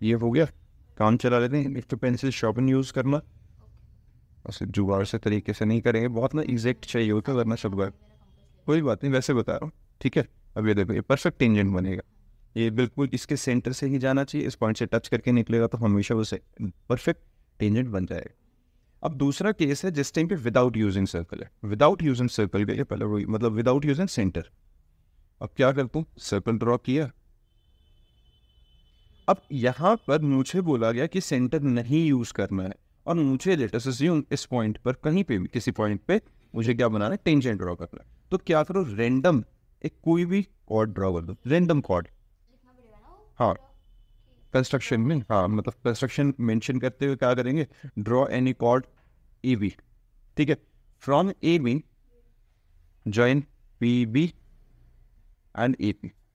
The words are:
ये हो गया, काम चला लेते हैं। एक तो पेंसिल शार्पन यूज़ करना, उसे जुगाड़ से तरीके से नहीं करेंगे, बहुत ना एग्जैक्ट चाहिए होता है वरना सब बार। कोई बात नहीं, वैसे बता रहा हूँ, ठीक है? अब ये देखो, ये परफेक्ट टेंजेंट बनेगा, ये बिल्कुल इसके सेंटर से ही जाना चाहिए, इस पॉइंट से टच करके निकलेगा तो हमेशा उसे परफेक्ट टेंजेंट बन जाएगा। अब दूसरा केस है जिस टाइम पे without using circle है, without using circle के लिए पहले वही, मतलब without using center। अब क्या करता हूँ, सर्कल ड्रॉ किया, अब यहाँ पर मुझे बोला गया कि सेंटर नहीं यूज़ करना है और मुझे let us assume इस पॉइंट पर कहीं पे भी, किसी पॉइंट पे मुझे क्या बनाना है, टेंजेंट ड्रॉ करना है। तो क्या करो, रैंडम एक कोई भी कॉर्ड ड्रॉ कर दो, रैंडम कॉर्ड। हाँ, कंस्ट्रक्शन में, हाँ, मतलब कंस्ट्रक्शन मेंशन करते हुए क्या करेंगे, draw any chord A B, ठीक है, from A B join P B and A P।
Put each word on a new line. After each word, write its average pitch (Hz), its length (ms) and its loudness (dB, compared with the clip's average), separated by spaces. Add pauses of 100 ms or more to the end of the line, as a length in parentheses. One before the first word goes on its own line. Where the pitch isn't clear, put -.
ये 110 120 2
हो 117 160 0
गया, 147 160 4 (520)
काम 107 180 4
चला 123 220 2
लेते 123 180 0
हैं। 139 200 -2
एक 123 100 -8
तो 131 100 -6
पेंसिल 127 360 -2
शार्पन 120 360 0
यूज़ 131 240 0
करना, 135 280 0 (1200)
उसे - 240 -10
जुगाड़ 98 360 0
से 110 140 -4
तरीके 104 340 -2
से 110 120 -4
नहीं 113 160 2
करेंगे, 117 300 2
बहुत 120 240 -2
ना 151 80 0
एग्जैक्ट 120 440 -2
चाहिए 113 240 0
होता 107 220 0
है 127 60 0
वरना 113 180 0
सब 104 160 -6
बार। 98 200 -2 (760)
कोई 156 160 2
बात 127 220 -2
नहीं, 139 80 0
वैसे 131 220 0
बता 117 180 0
रहा - 120 -6
हूँ, 156 80 -12 (280)
ठीक - 160 -2
है? 143 100 2 (300)
अब 107 120 0
ये 104 60 4
देखो, 101 180 2
ये 101 100 0
परफेक्ट - 360 0
टेंजेंट 104 340 4
बनेगा, 92 300 -2 (540)
ये 113 160 0
बिल्कुल 123 420 -2
इसके 135 240 -4
सेंटर 127 340 -2
से 139 140 -4
ही 135 120 0
जाना 135 260 0
चाहिए, 147 220 -6
इस - 80 -6
पॉइंट 110 220 0
से 117 100 -2
टच - 220 -2
करके 123 240 0
निकलेगा 117 340 2
तो 117 120 -4
हमेशा 104 380 2
उसे 107 240 -4 (200)
परफेक्ट 123 600 -4 (400)
टेंजेंट 110 280 0
बन 95 180 -2
जाएगा। - 280 -10 (680)
अब 156 140 -4
दूसरा 143 360 0
केस 143 320 -2
है 190 80 -2
जिस 143 220 -4
टाइम 165 140 0
पे 196 100 -2
without 120 400 2
using 98 300 2
circle - 340 -8
है, - 80 -16 (140)
without 143 400 2
using 123 260 0
circle 104 360 0
के 101 80 -2
लिए 135 100 -2
पहले 104 200 -6
वही, 104 220 -2
मतलब 110 320 0
without 127 280 2
using 147 240 0
center। 92 320 -2 (1000)
अब 127 160 -10
क्या 135 160 4
करता 135 260 -4
हूँ, 160 80 -4 (140)
सर्कल 107 380 -2
ड्रॉ 117 200 2
किया, 135 320 -2 (2250)
अब 185 140 2 (120)
यहाँ 131 400 2 (140)
पर 147 120 2
मुझे 143 400 0
बोला 127 320 2
गया 127 140 -2
कि 185 140 -4
सेंटर 127 420 0
नहीं 131 440 2
यूज़ 127 280 0
करना 95 280 -2
है 95 120 -8 (320)
और 170 100 -2
मुझे 156 400 0
let 117 180 -2
us 123 140 -4
assume 143 340 0 (100)
इस 143 140 -6
पॉइंट 110 320 -2
पर 127 140 -2 (120)
कहीं 170 200 0
पे 107 140 -2
भी, 87 100 -4
किसी 123 240 -4
पॉइंट 104 340 -2
पे 185 140 2 (340)
मुझे 113 200 0
क्या 117 140 2
बनाना 107 220 0
है, 117 140 -2
टेंजेंट 127 340 2
ड्रॉ 90 160 -6
करना - 280 -14
है। - 60 -20 (220)
तो 185 80 0
क्या 156 240 2
करो, 185 240 -2
रैंडम 123 560 2 (420)
एक - 100 -6 (100)
कोई 170 200 2
भी 190 180 0 (240)
कॉर्ड 110 280 0
ड्रॉ 95 200 0
कर 85 80 -4
दो, 87 140 -10 (100)
रैंडम 165 360 4
कॉर्ड। 87 260 -2 (1300)
हाँ, 110 160 2 (1000)
कंस्ट्रक्शन 127 460 0
में, 143 200 2
हाँ, 101 280 0
मतलब 107 260 -2 (100)
कंस्ट्रक्शन 135 560 0
मेंशन 117 400 0
करते 127 260 -4
हुए 139 100 0
क्या 123 180 2
करेंगे, 127 320 -2 (340)
draw 120 300 2
any 127 260 0
chord 120 340 2 (540)
A 127 120 2
B, 98 140 0 (640)
ठीक 147 120 2
है, 156 80 2 (460)
from 170 300 2 (120)
A 170 160 4
B 127 180 0 (1300)
join 123 360 4 (380)
P 120 140 2 (140)
B 139 180 2 (1300)
and 123 260 0
A 104 140 0
P। - 160 -12 (240)